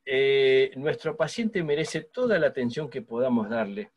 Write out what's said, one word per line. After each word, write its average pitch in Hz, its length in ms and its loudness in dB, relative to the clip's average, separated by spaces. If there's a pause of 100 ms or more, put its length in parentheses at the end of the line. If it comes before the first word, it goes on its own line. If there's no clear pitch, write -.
eh, 135 680 4
nuestro 151 400 -4
paciente 190 480 -2
merece 156 380 -2
toda 240 360 -2
la 151 100 4
atención 131 420 -2
que 131 120 -8
podamos 117 480 0
darle 101 480 -6